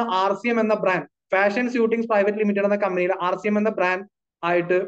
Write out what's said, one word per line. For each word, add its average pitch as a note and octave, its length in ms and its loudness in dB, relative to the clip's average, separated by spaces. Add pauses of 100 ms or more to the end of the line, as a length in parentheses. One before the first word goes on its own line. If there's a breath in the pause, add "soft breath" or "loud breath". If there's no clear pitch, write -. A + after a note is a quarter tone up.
(160)
ആർ G3 200 2
സി A#3 140 -4
എം A#3 100 0
എന്ന G#3+ 160 2
brand, F#3 320 0 (220)
fashion G#3 400 2
suitings A#3 400 0
private G#3 300 2
limited G3+ 280 0
എന്ന G3+ 100 0
കമ്പനിയിൽ F#3 440 0
ആർ F3+ 160 -2
സി G#3 120 -4
എം G#3 80 2
എന്ന G#3+ 140 0
brand F#3 340 -2 (380)
ആയിട്ട് F3 340 2 (100)